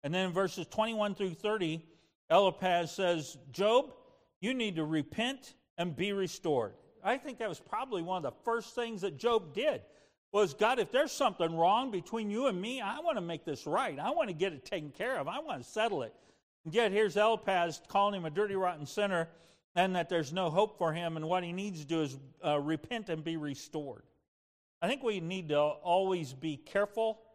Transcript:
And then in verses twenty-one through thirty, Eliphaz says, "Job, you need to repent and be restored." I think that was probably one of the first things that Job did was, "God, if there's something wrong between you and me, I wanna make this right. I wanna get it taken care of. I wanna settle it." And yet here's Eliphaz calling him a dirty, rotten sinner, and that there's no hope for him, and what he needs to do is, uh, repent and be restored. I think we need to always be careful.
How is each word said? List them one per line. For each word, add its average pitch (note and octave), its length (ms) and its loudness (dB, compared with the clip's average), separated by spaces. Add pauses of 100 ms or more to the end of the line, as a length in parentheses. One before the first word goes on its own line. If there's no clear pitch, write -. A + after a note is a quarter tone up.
And D3 100 -2
then F#3+ 140 2
in F3+ 60 -2
verses F#3 340 0
twenty-one G#3+ 480 0
through F#3+ 180 -2
thirty, E3+ 520 -2 (440)
Eliphaz F3+ 680 4
says, F3 420 0 (140)
"Job, A#3 420 4 (460)
you A3+ 140 -2
need A3 240 -2
to D#3 80 0
repent A3 680 -2 (240)
and E3+ 180 -2
be G3 180 0
restored." D3 600 0 (300)
I A3+ 140 2
think C4+ 200 -10
that A3+ 120 -4
was D#3+ 100 -8
probably A3+ 420 -4
one F#3 160 -2
of D#3+ 60 -4
the B2+ 200 -6
first A#3 300 -2
things A3+ 280 -4
that E3+ 160 -4
Job G#3+ 360 0
did B3+ 300 0 (520)
was, G3 180 4
"God, A#3+ 260 2
if G3 120 0
there's C#4 220 2
something F3 420 2
wrong G#3 360 4
between G#3 380 -4
you A#3 180 0
and F#3 140 0
me, B3 200 -6
I G#3+ 180 -4
wanna D#4 220 0
make E3+ 240 -6
this C#3+ 200 -6
right. F3 320 0
I E3+ 120 -2
wanna C#4 240 0
get F3 180 0
it C#3 140 -14
taken D3+ 260 -6
care A#3+ 260 -4
of. C#3+ 120 -4
I A#3 100 -6
wanna A3+ 240 -8
settle G#3 400 0
it." A2 100 -8 (520)
And D#3+ 80 -8
yet A3 180 4
here's G3+ 240 2
Eliphaz G3+ 720 2
calling G3+ 280 2
him F3 100 -6
a D#3 40 -4
dirty, G3 260 0
rotten F3 300 0
sinner, F#3 440 0 (460)
and F#3 200 4
that E3+ 140 0
there's D#3+ 240 0
no F3+ 160 2
hope G#3 280 2
for E3 140 2
him, E3 240 -4
and D#3 140 -4
what F3+ 140 0
he E3+ 100 -6
needs F#3 260 -6
to D3+ 60 -10
do D#3+ 160 0
is, C3+ 180 -2 (240)
uh, D3+ 160 2
repent D#3+ 480 -4
and D#3 160 -4
be E3 140 -4
restored. C#3+ 680 -8 (800)
I F3+ 80 0
think C#4 140 -2
we G#3 180 0
need E3+ 280 -4
to D3 100 4
always F3 720 2
be C#3+ 240 -6
careful. G#3+ 640 -2 (140)